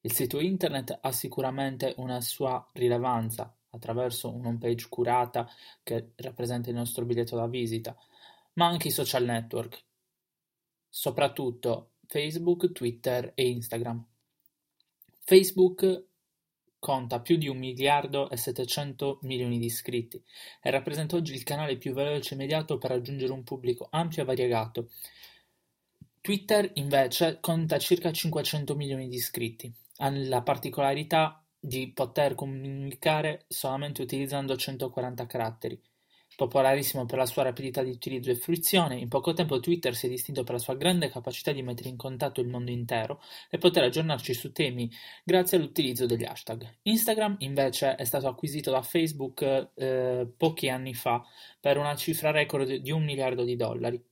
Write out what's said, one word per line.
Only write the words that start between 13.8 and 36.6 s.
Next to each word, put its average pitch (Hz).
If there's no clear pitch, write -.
Facebook 190
conta 127
più 165
di 151
un 135
miliardo 139
e -
settecentomilioni 131
di 117
iscritti 117
e -
rappresenta 151
oggi 160
il 127
canale 143
più 131
veloce 143
e 135
immediato 151
per 127
raggiungere 131
un 131
pubblico 123
ampio 160
e 135
variegato. 120
Twitter, 202
invece, 139
conta 165
circa 175
cinquecento 151
milioni 135
di 123
iscritti. 117
Ha 139
la 131
particolarità 143
di 131
poter 135
comunicare 139
solamente 143
utilizzando 135
centoquaranta 127
caratteri. 117
Popolarissimo 135